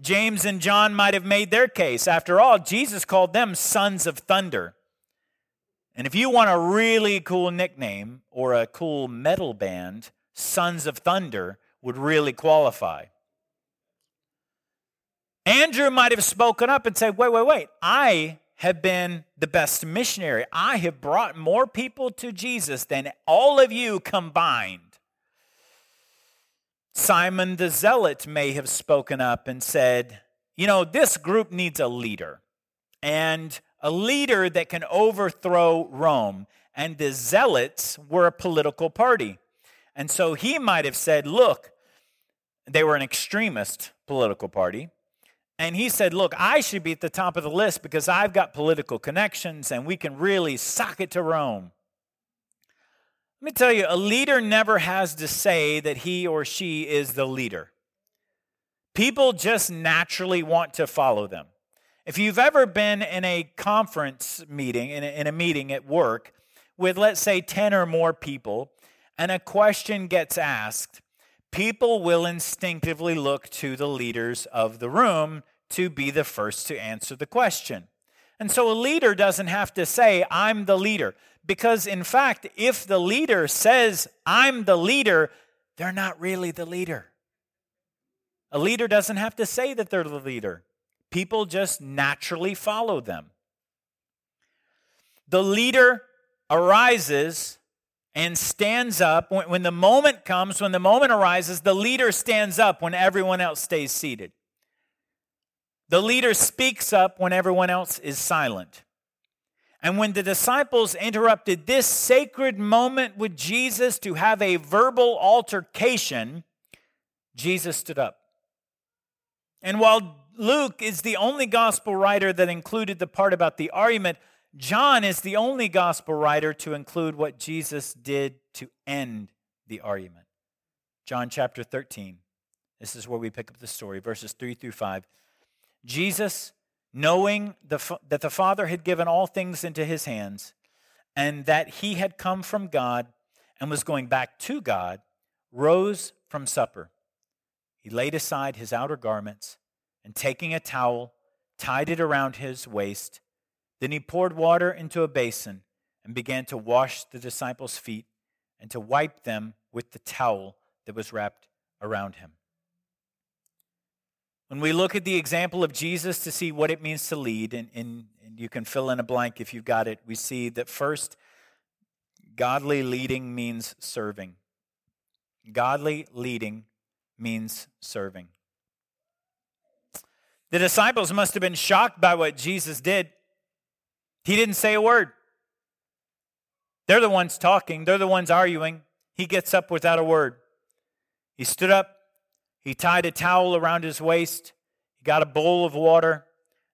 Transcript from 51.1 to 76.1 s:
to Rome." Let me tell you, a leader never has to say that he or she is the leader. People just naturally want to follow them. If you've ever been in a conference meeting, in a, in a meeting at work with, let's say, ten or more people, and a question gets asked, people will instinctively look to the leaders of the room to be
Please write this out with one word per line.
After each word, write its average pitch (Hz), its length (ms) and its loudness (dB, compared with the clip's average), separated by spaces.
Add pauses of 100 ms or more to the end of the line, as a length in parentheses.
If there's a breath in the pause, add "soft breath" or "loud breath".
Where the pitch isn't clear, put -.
to 180 100 -2
Rome." 131 500 -4 (1700)
Let 269 60 -16
me 302 60 -6
tell 247 200 4
you, 202 160 2
a 175 80 0
leader 247 440 2
never 220 380 2
has 180 380 -2
to 156 120 -8
say 151 520 0
that 147 180 -4
he 180 280 -4
or 156 180 -2
she 156 440 -6
is 143 260 -2
the 135 120 -2
leader. 120 460 -8 (1200)
People 254 380 4
just 196 380 -2
naturally 170 720 -2
want 165 320 0
to 156 120 0
follow 113 420 0
them. 82 180 -14 (580)
If 160 140 -8
you've 208 200 0
ever 269 280 6
been 208 360 0
in 180 220 -6
a 175 320 -2
conference 160 920 -2
meeting, 131 420 -4
in 143 140 -8
a, - 20 -6 (140)
in 147 80 -4
a 147 40 -2
meeting 151 400 -2
at 139 140 -6
work 139 460 0 (440 soft breath)
with, 180 220 0
let's 208 220 4
say, 190 200 2
ten 202 340 0
or 185 120 2
more 165 260 2
people, 131 600 -8 (440 soft breath)
and 170 140 -2
a 185 80 -2
question 202 680 0
gets 175 320 0
asked, 120 600 -6 (500)
people 220 520 0
will 170 240 2
instinctively 165 880 -4
look 139 360 -2
to 131 260 -8
the 143 120 -4
leaders 120 580 -6
of 113 320 -4
the 120 120 -6
room 156 520 0 (280)
to 180 200 -2
be 139 200 -4